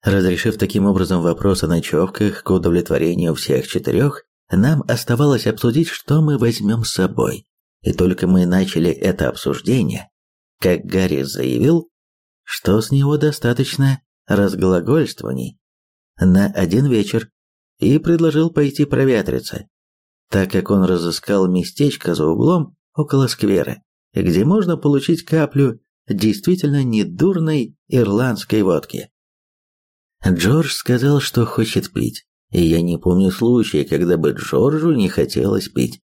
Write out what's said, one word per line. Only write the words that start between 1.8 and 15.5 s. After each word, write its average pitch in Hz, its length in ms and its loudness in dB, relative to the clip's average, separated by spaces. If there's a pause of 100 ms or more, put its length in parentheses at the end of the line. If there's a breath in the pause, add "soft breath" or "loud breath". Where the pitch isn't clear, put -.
к - 60 -10
удовлетворению 85 840 0
всех - 320 -2
четырех, - 560 -2 (280)
нам 131 360 2
оставалось 123 600 0
обсудить, 123 400 0
что - 340 -2
мы 151 160 2
возьмем 113 460 0
с - 80 -6
собой. - 560 -2 (340)
И - 120 -2
только 92 340 0
мы 90 180 4
начали 90 440 0
это 87 400 -2
обсуждение, 73 800 -4 (500)
как 90 260 0
Гарри 87 380 0
заявил, 69 680 0 (540)
что - 380 -2
с 110 100 -6
него 139 260 2
достаточно 135 840 0 (260)
разглагольствований 92 1300 0 (600)